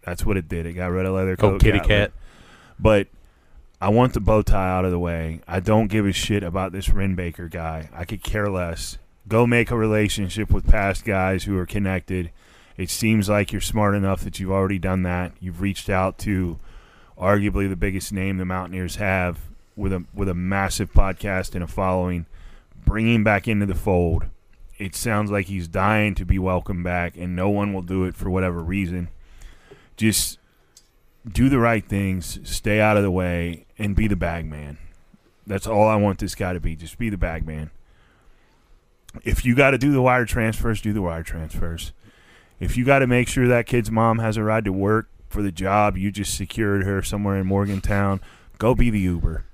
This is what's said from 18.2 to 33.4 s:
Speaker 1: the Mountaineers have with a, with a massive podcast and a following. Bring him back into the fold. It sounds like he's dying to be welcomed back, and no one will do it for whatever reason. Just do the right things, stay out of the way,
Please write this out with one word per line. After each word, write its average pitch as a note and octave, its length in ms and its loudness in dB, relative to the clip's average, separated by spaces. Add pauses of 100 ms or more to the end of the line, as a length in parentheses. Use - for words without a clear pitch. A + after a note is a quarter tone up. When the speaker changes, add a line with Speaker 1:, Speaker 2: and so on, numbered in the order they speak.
Speaker 1:
the F#2 60 -4
Mountaineers F2+ 520 -6
have F#2 420 0 (380)
with G2 160 -2
a, F2+ 200 -4
with G2+ 160 -2
a F2+ 60 -2
massive F#2+ 580 -2
podcast G2 640 2
and F2+ 80 -4
a E2 60 -6
following. F2+ 580 -2 (580)
Bring A2 240 2
him A2+ 160 4
back G#2 240 2
into G#2 160 0
the F#2+ 120 -2
fold. F2+ 500 2 (500)
It F#2+ 180 -10
sounds G#2+ 360 -2
like G2+ 160 -2
he's F#2 220 -6
dying G2+ 480 2
to G#2 100 -4
be F#2+ 120 2
welcomed F2+ 460 -2
back, F2 320 -4
and F2 180 -6
no F2+ 140 0
one G2+ 240 0
will F#2+ 100 -6
do F#2 220 -2
it F2+ 100 -4
for - 140 -6
whatever F#2 320 0
reason. F2 480 -2 (880)
Just - 420 2 (920)
do A2 180 4
the C#3 120 4
right A#2 280 4
things, F#2+ 540 -2
stay - 380 -2
out G#2+ 160 4
of G2+ 80 4
the G2 60 0
way, F2 560 -2 (120)